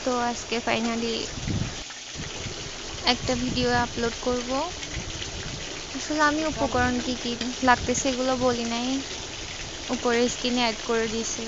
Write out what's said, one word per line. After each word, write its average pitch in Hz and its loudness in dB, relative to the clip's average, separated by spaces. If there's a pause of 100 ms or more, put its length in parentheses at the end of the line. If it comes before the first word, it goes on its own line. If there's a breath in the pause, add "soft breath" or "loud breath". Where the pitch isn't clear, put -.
তো 262 0 (180)
আজকে 226 -4 (120)
finally 226 2 (2000)
একটা 254 0 (100)
video 247 2 (180)
upload 233 -2 (100)
করব। 247 0 (1500)
আসলে 302 0
আমি 302 2 (100)
উপকরণ 247 2 (100)
কী 254 0
কী 240 -2 (360)
লাগতেছে 247 6
এগুলো 254 2 (120)
বলি 240 4
নাই, 240 0 (1080)
উপরে 233 2 (140)
স্ক্রিনে 247 0
অ্যাড 226 0 (100)
করে 226 2
দিয়েছি। 226 -2